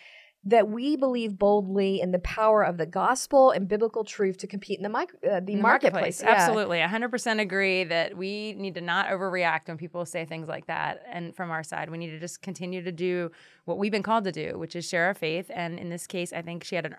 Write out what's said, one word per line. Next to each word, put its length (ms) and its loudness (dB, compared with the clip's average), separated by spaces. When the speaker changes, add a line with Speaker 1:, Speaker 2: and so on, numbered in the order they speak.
Speaker 1:
that 240 6
we 280 0
believe 420 0
boldly 640 4
in 100 0
the 80 2
power 460 4
of 120 0
the 100 -2
gospel 640 6
and 160 0
biblical 340 0
truth 360 -2
to 100 -10
compete 280 -6
in 60 -8
the 60 -4
mic-, 240 -2
uh, 140 2
the 0 -
Speaker 2:
In 60 -4
the 180 -4
Speaker 1:
marketplace. 580 4
Speaker 2:
marketplace. 40 -10
Speaker 1:
Yeah. 60 6
Speaker 2:
Absolutely. 500 4
A 80 2
hundred 240 -2
percent 260 -2
agree 460 2
that 320 -2
we 380 -6
need 200 -6
to 60 -8
not 260 0
overreact 640 0
when 80 -10
people 280 -8
say 200 -6
things 240 -12
like 180 -10
that. 420 -4
And 280 -10
from 160 -8
our 100 -6
side, 280 -8
we 80 -10
need 120 -10
to 80 -14
just 240 -12
continue 400 -10
to 80 -8
do 400 -4
what 120 -6
we've 140 0
been 100 -2
called 220 0
to 80 -4
do, 260 -8
which 160 -10
is 140 -8
share 160 0
our 100 2
faith. 400 -4
And 240 -6
in 120 -8
this 180 -10
case, 240 -6
I 100 -8
think 220 -10
she 100 -8
had 120 -4
an 120 -10